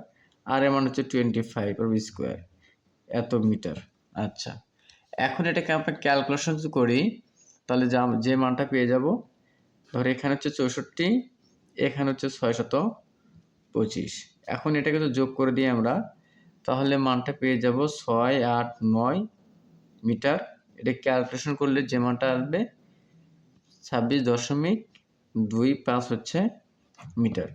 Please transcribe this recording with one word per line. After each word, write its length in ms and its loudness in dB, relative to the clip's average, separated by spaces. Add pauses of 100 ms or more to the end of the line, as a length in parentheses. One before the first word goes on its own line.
(460)
আর 180 0
এর 100 4
মান 140 2
হচ্ছে 160 -2
টোয়েন্টি 380 0
ফাইভ 300 -4 (100)
or 60 0 (200)
স্কয়ার, 300 -8 (720)
এত 260 -4
মিটার। 420 0 (480)
আচ্ছা, 260 -8 (760)
এখন 200 -2
এটাকে 280 0
আমরা 180 0 (120)
ক্যালকুলেশন 520 0
যদি 140 -6
করি, 300 2 (720)
তাহলে 240 2
যা, 80 4 (180)
যে 160 2
মানটা 360 2
পেয়ে 160 2
যাব, 180 2 (880)
ধর 200 0
এখানে 220 -2
হচ্ছে 220 -4
চৌষট্টি, 500 -2 (720)
এখানে 340 -2
হচ্ছে 160 -4 (100)
ছয়শত 360 0 (1040)
পঁচিশ। 380 -2 (340)
এখন 320 -2
এটাকে 240 0
যদি 100 0
যোগ 240 0
করে 140 2
দিই 240 2
আমরা, 180 2 (720)
তাহলে 320 0
মানটা 420 0
পেয়ে 220 2
যাব 160 2 (220)
ছয় 360 2 (220)
আট 120 0 (260)
নয় 240 2 (840)
মিটার। 360 2 (400)
এটা 140 0 (100)
ক্যালকুলেশন 520 0
করলে 240 0 (120)
যে 80 0
মানটা 320 0
আসবে, 280 -2 (1200)
ছাব্বিশ 400 0
দশমিক 560 0 (560)
দুই 340 2 (160)
পাঁচ 260 2
হচ্ছে 280 -2 (800)
মিটার। 340 0